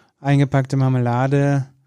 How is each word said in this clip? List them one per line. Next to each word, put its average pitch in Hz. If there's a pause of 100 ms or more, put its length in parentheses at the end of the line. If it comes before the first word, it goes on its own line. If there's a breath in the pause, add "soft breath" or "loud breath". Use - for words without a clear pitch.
(200 soft breath)
eingepackte 139
Marmelade 135 (200)